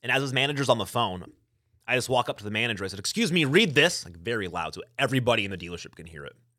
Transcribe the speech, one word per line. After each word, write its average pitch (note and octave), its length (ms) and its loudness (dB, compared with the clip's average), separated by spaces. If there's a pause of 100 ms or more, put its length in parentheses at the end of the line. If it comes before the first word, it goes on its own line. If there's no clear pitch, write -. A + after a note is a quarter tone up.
And A#2+ 80 -6
as C3 120 4
his C#3 100 -2
manager's C3+ 360 2
on A#2+ 100 0
the G2+ 80 -2
phone, F#2 380 -2 (640)
I A#2+ 100 -2
just B2+ 120 0
walk B2+ 200 2
up - 100 -6
to G2+ 60 -16
the G#2 60 -6
manager. G#2+ 340 -2
I G2 40 -4
said, F#2+ 100 -8
Excuse F#3 340 -2
me, E3+ 120 4
read D#3 300 4
this, D3+ 300 4
like, F2 120 -18
very F#2+ 320 -4
loud E2 260 -6
so F2+ 80 -12 (160)
everybody B2 460 2
in G2+ 60 -4
the F#2+ 80 -6
dealership E2+ 360 -10
can - 120 -18
hear D#2+ 180 -14
it. C2+ 100 -14 (240)